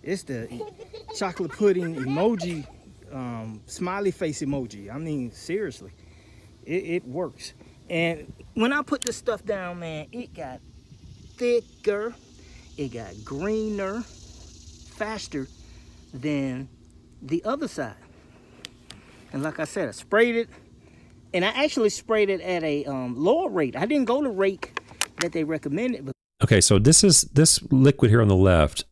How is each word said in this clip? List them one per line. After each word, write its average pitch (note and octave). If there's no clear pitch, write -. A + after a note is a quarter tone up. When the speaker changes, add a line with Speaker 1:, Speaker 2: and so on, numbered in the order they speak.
Speaker 1:
it's F#3
the A#2+
chocolate F3+
pudding F3+
emoji, E3
um, A2+
smiley F#3+
face D#3
emoji. A#2
I C3
mean, D3
seriously, E3
it, E3+
it E3+
works. C#3+
And E3
when A#3
I D4
put -
this -
stuff -
down, F#3
man, D#3
it A#3+
got C3
thicker, A#3
it C3+
got G#2+
greener, G3+
faster -
than C3+
the D#3+
other C4+
side. A#2
And C#3
like D3+
I D#3+
said, D#3
I G#2+
sprayed A#3
it, A3+
and F3
I G#3
actually B3
sprayed G#3+
it F#3
at F3
a, D3
um, B2+
lower C4
rate. D#3+
I D#3
didn't C4+
go B3
to C#4
rate G3
that E3+
they E3
recommended. D#3
But C3+
Speaker 2:
Okay, G#2
so G2+
this C3
is, F#3+
this D#3
liquid C3
here A#2
on A2
the F#2+
left F2+